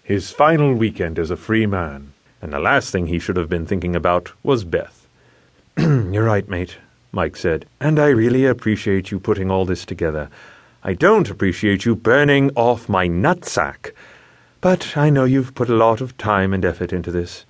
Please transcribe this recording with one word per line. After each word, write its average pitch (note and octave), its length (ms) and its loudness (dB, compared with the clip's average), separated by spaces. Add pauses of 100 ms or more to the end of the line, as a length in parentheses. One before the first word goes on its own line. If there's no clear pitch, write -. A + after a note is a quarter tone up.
his G2+ 280 -4
final D3 420 4
weekend G2 460 -2
as E2 100 -2
a F2 80 -4
free A2 300 0
man, D2 440 -6 (300)
and D#2 100 -10
the C#2+ 80 -4
last A#2+ 320 0
thing F2+ 140 -2
he E2 140 -2
should F2+ 180 -4
have E2 120 -2
been E2 180 -4
thinking F2 280 -4
about F2 360 0 (100)
was B2+ 220 -2
Beth. E2 420 -8 (360)
<clears throat> - 360 -20
"You're A2+ 560 0
right, G2+ 160 -2
mate," F2+ 280 -6 (340)
Mike E2+ 260 -4
said, D#2+ 300 -2 (120)
"and D#3 200 2
I D3 100 4
really B2 380 4
appreciate G#2 640 -2
you G2 80 -4
putting F#2+ 320 -2
all F#2+ 140 0
this F2 200 -4
together. D#2 440 -6 (560)
I G2 60 -2
don't E3+ 380 2
appreciate G2 560 0
you A#2 100 2
burning C#3 640 4
off A#2 320 0
my F#2 180 2
nutsack, F2+ 840 -2 (640)
but F3+ 380 0
I D3 120 4
know C#3 140 4
you've C3 320 0
put A#2+ 140 -2
a A2+ 160 4
lot A2+ 160 2
of B2+ 160 -12
time G2 340 0
and F#2+ 140 0
effort F2 260 -4
into F2 180 -4
this." F2 400 -6